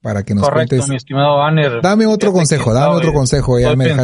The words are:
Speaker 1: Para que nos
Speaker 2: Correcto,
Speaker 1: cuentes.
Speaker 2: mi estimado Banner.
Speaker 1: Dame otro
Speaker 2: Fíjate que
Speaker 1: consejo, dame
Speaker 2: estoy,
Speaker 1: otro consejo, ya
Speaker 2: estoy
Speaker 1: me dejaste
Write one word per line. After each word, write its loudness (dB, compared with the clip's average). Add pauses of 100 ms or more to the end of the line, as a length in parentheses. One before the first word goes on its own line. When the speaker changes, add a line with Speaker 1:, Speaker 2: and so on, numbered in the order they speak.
Speaker 1:
Para -6
que -4
nos 2
Speaker 2:
Correcto, 0
Speaker 1:
cuentes. 0
Speaker 2:
mi -4
estimado -2
Banner. 0
Speaker 1:
Dame 2
otro 0
Speaker 2:
Fíjate -4
que 0
Speaker 1:
consejo, 0
dame 2
Speaker 2:
estoy, 2
Speaker 1:
otro 0
consejo, 0
ya 2
Speaker 2:
estoy 2
Speaker 1:
me 0
dejaste 0